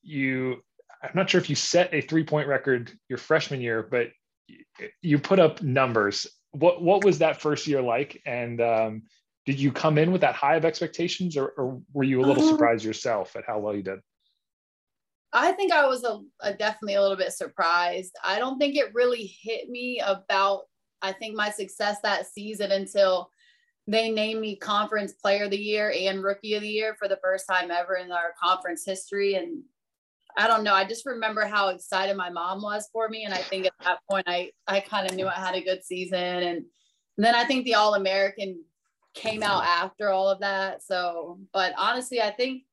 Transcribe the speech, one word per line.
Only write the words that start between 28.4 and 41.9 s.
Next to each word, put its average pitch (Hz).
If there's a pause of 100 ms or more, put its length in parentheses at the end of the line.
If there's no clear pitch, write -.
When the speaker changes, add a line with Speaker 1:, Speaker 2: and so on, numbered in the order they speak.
Speaker 2:
history. 196
And 170 (720)
I 214
don't 226
know, 202
I 190
just 226
remember 220
how 202
excited 190
my 180
mom 180
was 208
for 220
me. 220
And 196
I 185
think 190
at 185 (100)
that 180
point, 190
I, 175 (160)
I 196
kinda 190
knew 190
I 180
had 185
a 180
good 185
season. 180
And 180 (520)
then 226
I 240
think 254
the 233
All-American 196 (480)
came 214
out 196
after 190
all 190
of 190
that. 190
So, 175 (140)
but 185
honestly, 247